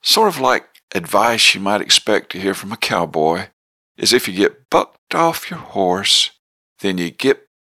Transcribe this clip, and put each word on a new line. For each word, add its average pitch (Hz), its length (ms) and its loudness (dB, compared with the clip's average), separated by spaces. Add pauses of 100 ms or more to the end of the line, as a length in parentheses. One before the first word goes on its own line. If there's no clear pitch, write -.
Sort 214 240 2
of 160 120 -2
like 127 280 2 (260)
advice 104 600 2
you 95 60 -10
might 101 200 0
expect - 500 0
to 90 80 -10
hear 98 140 -2
from 98 180 -10
a 113 60 -10
cowboy 82 720 -2 (500)
is 87 160 0
if 120 140 2
you 95 60 -8
get - 360 0
bucked - 460 -2
off 165 340 -2
your 175 100 -12
horse, 95 720 -2 (480)
then 95 180 -2
you 87 140 -4
get - 360 -2 (280)